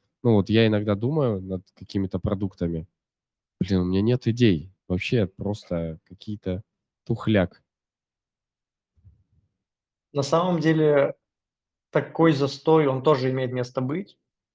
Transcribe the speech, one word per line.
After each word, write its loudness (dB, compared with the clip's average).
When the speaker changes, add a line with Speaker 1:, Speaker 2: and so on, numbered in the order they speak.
Speaker 1:
ну, 2
вот 2
я 4
иногда 0
думаю -2
над -8
какими-то -6
продуктами. -4
Блин, 0
у 0
меня 0
нет 0
идей. 2
Вообще 0
просто -8
какие-то -10
тухляк. 0
Speaker 2:
На -2
самом 0
деле 2
такой 2
застой, 2
он -2
тоже 2
имеет -4
место -6
быть. -6